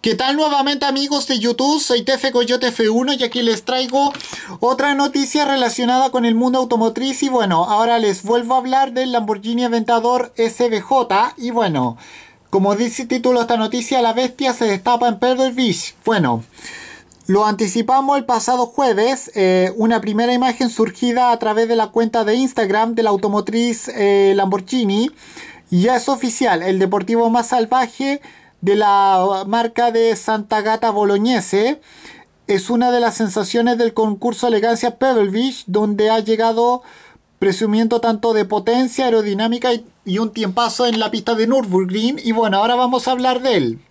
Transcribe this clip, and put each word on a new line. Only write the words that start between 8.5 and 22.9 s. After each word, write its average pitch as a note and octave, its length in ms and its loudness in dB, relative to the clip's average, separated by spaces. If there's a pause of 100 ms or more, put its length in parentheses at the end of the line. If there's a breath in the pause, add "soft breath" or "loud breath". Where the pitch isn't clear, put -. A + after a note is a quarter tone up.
a - 20 4
hablar C4 340 0
del B3+ 220 -4
Lamborghini A3 500 -2
Aventador A#3+ 720 0
S A3+ 320 0
V A3 140 0
J. A#3+ 560 0
Y B3 140 -6
bueno, D3+ 440 0 (540 loud breath)
como G3 260 2
dice A#3 280 -2
el A#3 40 -10
título B3 320 2
de A#3 40 0
esta A#3 120 0
noticia, A#3 460 -2
la A#3 100 2
bestia B3+ 420 -2
se A#3+ 120 -2
destapa A#3+ 420 0
en A3+ 120 -2
Pebble B3+ 320 2
Beach. A#3+ 520 -2
Bueno, C#3 400 0 (840 loud breath)
lo G3+ 200 2
anticipamos A3+ 720 0
el C#4 80 -4
pasado B3+ 400 0
jueves, A#3+ 720 0
eh, F#3 420 2
una A3+ 240 2
primera A3 320 0
imagen B3 360 0
surgida A#3+ 600 0
a A#3 80 0
través A3 300 0
de A#3 80 2
la A3 100 0
cuenta A3+ 380 0
de G#3+ 100 2
Instagram A3+ 600 0